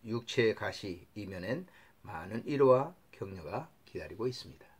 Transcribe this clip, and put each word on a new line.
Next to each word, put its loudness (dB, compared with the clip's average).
육체의 2
가시 -8
이면엔 -6
많은 -8
위로와 6
격려가 -8
기다리고 -8
있습니다. -8